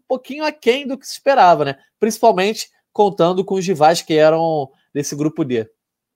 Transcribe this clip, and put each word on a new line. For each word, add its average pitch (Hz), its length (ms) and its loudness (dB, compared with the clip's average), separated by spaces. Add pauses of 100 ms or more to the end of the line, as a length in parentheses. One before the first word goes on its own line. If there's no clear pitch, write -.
pouquinho 262 380 -8
aquém 285 420 -2
do 262 80 -8
que - 120 -18
se - 60 -14
esperava, 180 520 4
né? 139 100 -6 (240)
Principalmente 220 680 0 (240)
contando 185 500 0
com 190 120 -6
os 190 100 -4
rivais 170 380 2
que 165 100 -4
eram 156 560 2 (240)
desse 147 220 -8
grupo 151 280 -4
D. 120 240 -4 (480)